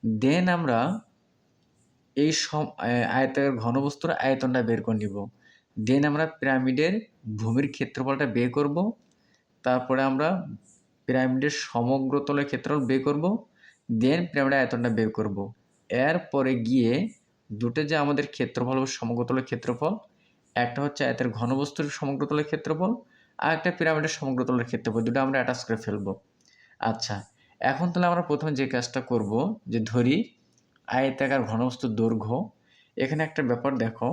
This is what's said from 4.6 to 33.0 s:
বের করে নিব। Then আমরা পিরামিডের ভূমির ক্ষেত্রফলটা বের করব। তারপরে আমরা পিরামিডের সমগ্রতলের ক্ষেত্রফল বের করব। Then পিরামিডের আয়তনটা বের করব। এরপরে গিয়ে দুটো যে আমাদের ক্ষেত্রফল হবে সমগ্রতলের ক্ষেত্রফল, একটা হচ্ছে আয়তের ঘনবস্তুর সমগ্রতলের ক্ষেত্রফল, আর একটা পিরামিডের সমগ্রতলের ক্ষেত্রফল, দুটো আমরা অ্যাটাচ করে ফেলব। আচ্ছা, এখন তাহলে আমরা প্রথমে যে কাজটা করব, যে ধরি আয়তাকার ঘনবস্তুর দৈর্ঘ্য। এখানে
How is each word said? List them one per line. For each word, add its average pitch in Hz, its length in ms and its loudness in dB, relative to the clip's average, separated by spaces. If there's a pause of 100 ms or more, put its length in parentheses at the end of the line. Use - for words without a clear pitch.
বের 113 200 2
করে 110 160 0
নিব। 101 180 -4 (640)
Then 120 300 4
আমরা 147 180 2
পিরামিডের 135 680 2 (420)
ভূমির 113 360 0
ক্ষেত্রফলটা 135 540 -2
বের 120 260 2
করব। 143 240 2 (880)
তারপরে 127 400 2
আমরা 135 240 2 (800)
পিরামিডের 131 520 2
সমগ্রতলের 135 880 0
ক্ষেত্রফল 143 400 -2
বের 131 180 2
করব। 147 200 0 (680)
Then 123 360 4
পিরামিডের 139 340 2
আয়তনটা 120 300 0
বের 110 220 2
করব। 104 260 -2 (520)
এরপরে 139 640 0
গিয়ে 117 360 2 (580)
দুটো 120 340 -2
যে 151 140 -2
আমাদের 143 300 2
ক্ষেত্রফল 123 500 -2
হবে 131 140 0
সমগ্রতলের 120 520 -2
ক্ষেত্রফল, 127 500 -2 (600)
একটা 120 260 0
হচ্ছে 143 240 -4
আয়তের 127 240 0
ঘনবস্তুর 131 600 -2
সমগ্রতলের 143 560 -2
ক্ষেত্রফল, 160 460 -2 (480)
আর - 140 2
একটা 160 180 0
পিরামিডের 156 380 0
সমগ্রতলের 127 560 0
ক্ষেত্রফল, 117 380 -2
দুটো 120 160 0
আমরা 135 180 0
অ্যাটাচ 127 280 0
করে 113 120 -2
ফেলব। 104 280 -4 (760)
আচ্ছা, 110 360 -4 (460)
এখন 135 280 0
তাহলে 180 180 2
আমরা 175 140 2
প্রথমে 151 300 0
যে 135 160 0
কাজটা 127 340 -2
করব, 110 300 0 (360)
যে 117 120 -2
ধরি 120 360 2 (720)
আয়তাকার 135 560 0
ঘনবস্তুর 117 520 -2
দৈর্ঘ্য। 113 400 0 (600)
এখানে 151 260 0